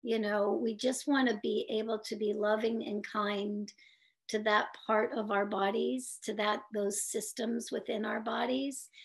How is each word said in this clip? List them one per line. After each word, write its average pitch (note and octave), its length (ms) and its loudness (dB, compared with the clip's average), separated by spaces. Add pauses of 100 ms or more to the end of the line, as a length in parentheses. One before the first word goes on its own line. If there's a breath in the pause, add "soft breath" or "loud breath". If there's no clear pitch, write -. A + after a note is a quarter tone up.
You A3+ 160 0
know, G#3 340 2
we A3+ 220 0
just B3+ 320 0
wanna B3+ 360 4
be A3 280 0
able A3 300 0
to - 160 -6
be G#3 160 0
loving A3 540 0
and G#3 200 -4
kind G#3 640 -2 (560 soft breath)
to A3 120 0
that G#3+ 280 4 (180)
part A3 280 4
of G#3+ 160 -2
our G3+ 160 2
bodies, A3+ 800 0
to G3+ 100 -4
that, G#3 280 0 (120)
those G#3 280 0
systems A#3 680 -4
within A3+ 340 -2
our A3 160 -2
bodies. B3 680 -2 (160 loud breath)